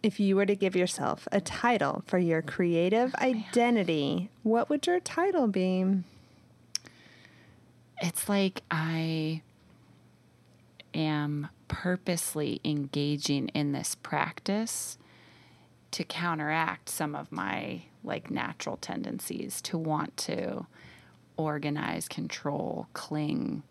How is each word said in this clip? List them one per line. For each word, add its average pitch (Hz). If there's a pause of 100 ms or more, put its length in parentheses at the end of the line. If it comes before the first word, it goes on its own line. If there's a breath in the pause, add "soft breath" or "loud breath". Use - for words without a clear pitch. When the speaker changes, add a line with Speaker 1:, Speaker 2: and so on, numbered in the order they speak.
Speaker 1:
If 208
you 196
were 202
to 202
give 190
yourself -
a 196
title 180
for 185
your 165
creative 180
Speaker 2:
Oh, -
man. 233
Speaker 1:
identity, 180 (120)
what 226
would 294
your 349
title 349
be? 185 (2250 loud breath)
Speaker 2:
It's -
like 196
I 160 (1500)
am 147 (200)
purposely -
engaging 143
in 147
this 139
practice - (920 loud breath)
to 165
counteract 165
some 147
of 147
my, - (220)
like, -
natural -
tendencies -
to -
want 156
to - (680 loud breath)
organize, 151
control, -
cling. 151